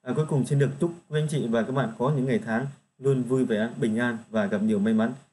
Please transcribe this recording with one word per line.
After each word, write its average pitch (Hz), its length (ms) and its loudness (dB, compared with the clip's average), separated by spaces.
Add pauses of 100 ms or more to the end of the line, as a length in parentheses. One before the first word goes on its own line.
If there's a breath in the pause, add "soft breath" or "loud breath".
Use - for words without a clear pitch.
À, 127 140 -6
cuối 151 100 0
cùng 131 200 0
xin 143 120 2
được 139 120 4 (100)
chúc 170 140 0 (140)
quý 151 120 -2
anh 156 80 -2
chị 143 180 -2
và 113 160 2
các 131 100 -4
bạn 131 260 0
có 131 180 0
những 127 100 0
ngày 117 180 2
tháng 151 220 -2 (320)
luôn 131 240 2
vui 127 220 2
vẻ, 110 240 0 (120)
bình 110 180 0
an 120 200 0 (120)
và 104 160 0
gặp 98 160 0
nhiều 110 160 2
may 110 160 2
mắn. 113 180 2 (200)